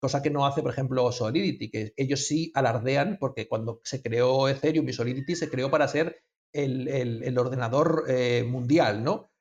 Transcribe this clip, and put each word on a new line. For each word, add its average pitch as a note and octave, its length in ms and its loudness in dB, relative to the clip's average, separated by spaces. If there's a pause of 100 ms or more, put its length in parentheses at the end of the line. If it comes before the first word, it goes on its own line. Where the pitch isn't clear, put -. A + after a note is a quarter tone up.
Cosa C#3 220 -2
que D3+ 80 0
no C#3+ 160 2
hace, C#3 160 0
por C3+ 100 -2
ejemplo, B2+ 400 0
Solidity, B2 580 -2
que A2 260 -6
ellos C#3 300 0
sí D#3 280 0
alardean, C3+ 680 0
porque A#2+ 260 -4
cuando A2+ 380 -6
se - 180 -8
creó B2+ 460 2
Ethereum D3 400 2
y B2+ 40 -4
Solidity C3 440 -4
se D#3+ 120 -4
creó C3+ 220 -2
para D3+ 160 4
ser D#3 380 -2 (280)
el, C3 360 -2
el, B2 340 -2
el B2+ 160 -2
ordenador, B2+ 720 2
eh, B2 360 2
mundial, B2 600 2
¿no? G3 260 -2 (100)